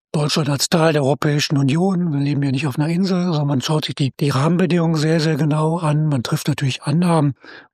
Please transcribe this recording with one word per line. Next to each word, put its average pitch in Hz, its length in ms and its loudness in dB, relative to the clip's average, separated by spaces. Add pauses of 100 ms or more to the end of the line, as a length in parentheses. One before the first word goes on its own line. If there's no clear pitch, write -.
(120)
Deutschland 147 360 0
als 143 220 -2
Teil 160 240 4
der 147 80 0
Europäischen 147 560 0
Union. 170 540 0
Wir 139 80 -2
leben 143 220 0
ja 139 80 0
nicht 135 160 -2
auf 131 120 -4
einer 151 100 0
Insel, 180 360 0
sondern 147 220 0
man 143 140 0
schaut 151 240 -2
sich 135 100 -8
die, 131 240 -2
die 143 120 0
Rahmenbedingungen 165 640 2
sehr, 156 240 0
sehr 156 160 0
genau 156 420 0
an. 151 280 0
Man 139 160 0
trifft - 260 -4
natürlich 135 340 -2
Annahmen 160 520 2 (400)